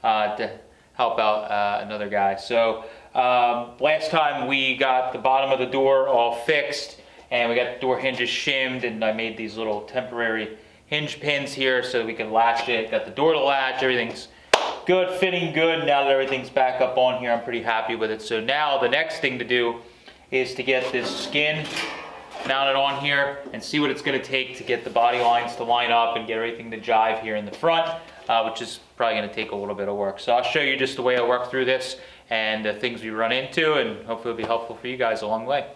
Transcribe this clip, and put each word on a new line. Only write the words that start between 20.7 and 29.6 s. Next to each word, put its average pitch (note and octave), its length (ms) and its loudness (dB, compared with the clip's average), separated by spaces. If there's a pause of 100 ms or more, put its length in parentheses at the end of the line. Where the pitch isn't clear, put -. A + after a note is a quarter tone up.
this B2+ 320 -4
skin D3+ 440 -2 (800)
mounted C3+ 280 2
on C#3 240 2
here C#3 380 0 (160)
and A#2 100 -10
see - 160 -2
what C#3+ 120 2
it's C3 100 -4
gonna C3+ 200 -2
take C3 360 -4
to - 60 -12
get A#2+ 200 -2
the A#2 60 -10
body A#2+ 300 2
lines A#2 380 2
to B2 60 -6
line A#2+ 280 2
up A#2 260 4
and A2 80 -6
get A2+ 100 -4
everything A#2 360 -6
to A2 80 -10
jive A2 420 2
here G#2+ 140 -4
in G#2 100 -4
the G2+ 60 -10
front, E3 400 0 (360)
uh, A2+ 220 2
which A2+ 100 -8
is A2+ 200 -10 (180)
probably A2+ 180 2
gonna G#2 160 -4
take G#2+ 200 -6
a G#2 40 -6
little G2+ 200 -6